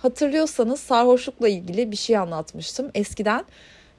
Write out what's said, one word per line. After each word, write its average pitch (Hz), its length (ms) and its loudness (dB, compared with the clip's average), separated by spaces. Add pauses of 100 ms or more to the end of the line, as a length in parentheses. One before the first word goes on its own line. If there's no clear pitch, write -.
hatırlıyorsanız 269 760 0
sarhoşlukla 247 720 2
ilgili 185 420 -2
bir 202 60 -6
şey 226 200 2
anlatmıştım. 165 800 -6
Eskiden, 208 500 -2 (540)